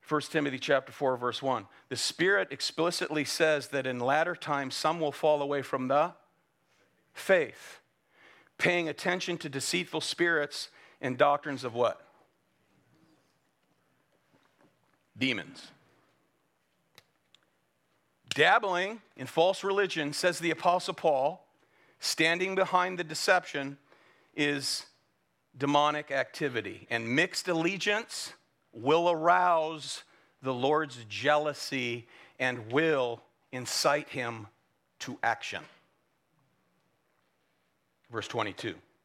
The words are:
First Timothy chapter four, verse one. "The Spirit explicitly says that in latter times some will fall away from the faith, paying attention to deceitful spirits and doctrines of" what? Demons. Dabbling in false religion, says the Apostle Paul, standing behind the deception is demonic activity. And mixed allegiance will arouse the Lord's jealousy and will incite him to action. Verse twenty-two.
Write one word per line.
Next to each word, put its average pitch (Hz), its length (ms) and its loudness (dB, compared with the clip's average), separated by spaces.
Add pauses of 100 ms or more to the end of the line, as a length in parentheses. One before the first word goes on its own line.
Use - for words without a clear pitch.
First 151 320 -4
Timothy 143 260 -2
chapter 135 320 0
four, 131 260 0
verse 120 260 -4
one. 120 240 -2 (240)
"The 131 60 -6
Spirit 190 540 0
explicitly 156 760 -2
says 151 440 0
that 135 180 -2
in 123 140 -4
latter 156 340 2
times 139 400 -4
some 165 260 0
will 147 120 0
fall 151 300 2
away 143 200 -2
from 131 260 -4
the 151 240 2 (1000)
faith, - 680 0 (760)
paying 175 300 0
attention 180 500 -4
to 156 100 -10
deceitful 156 520 -4
spirits 165 720 -2 (300)
and 131 160 -4
doctrines 143 460 2
of" 120 120 -6
what? 117 260 2 (3250)
Demons. 107 540 -4 (2500)
Dabbling 190 680 4 (160)
in 127 120 -10
false 180 340 2
religion, 190 500 0
says 175 280 0
the 170 100 0
Apostle 175 440 0
Paul, 151 520 0 (540)
standing 180 560 0
behind 185 420 2
the 175 60 -4
deception 151 760 0 (560)
is 143 520 -2 (720)
demonic 147 540 2
activity. 123 800 -4
And 117 180 -2
mixed 156 380 0
allegiance 180 840 -2 (400)
will 151 360 2
arouse 165 920 2 (400)
the 131 100 -2
Lord's 131 560 0
jealousy 127 1000 0 (320)
and 120 320 -2
will 135 500 2 (300)
incite 143 560 0
him 117 400 -6 (500)
to - 240 -10
action. 104 400 -2 (2500)
Verse 113 160 -6
twenty-two. 104 480 -4 (300)